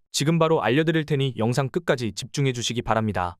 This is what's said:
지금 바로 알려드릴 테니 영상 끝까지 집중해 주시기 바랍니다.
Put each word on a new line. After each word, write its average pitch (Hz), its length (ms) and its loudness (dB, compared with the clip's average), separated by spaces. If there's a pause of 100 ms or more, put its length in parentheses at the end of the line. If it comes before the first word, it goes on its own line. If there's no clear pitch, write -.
(120)
지금 160 260 2
바로 160 240 4
알려드릴 156 440 2
테니 135 320 0
영상 123 320 0
끝까지 123 420 -2
집중해 131 400 -2
주시기 120 300 -4
바랍니다. 101 580 -2